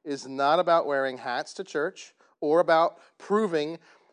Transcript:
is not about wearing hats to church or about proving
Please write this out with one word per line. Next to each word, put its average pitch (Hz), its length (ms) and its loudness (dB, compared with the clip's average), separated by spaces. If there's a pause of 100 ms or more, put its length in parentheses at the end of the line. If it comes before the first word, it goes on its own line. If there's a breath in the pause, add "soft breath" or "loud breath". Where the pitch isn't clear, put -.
is 135 220 -8
not 139 340 0
about 170 260 2
wearing 135 320 -2
hats 131 360 -8
to 196 100 -10
church - 500 -6 (260 soft breath)
or 156 200 4
about 165 380 4 (200 loud breath)
proving 165 600 -2 (340 soft breath)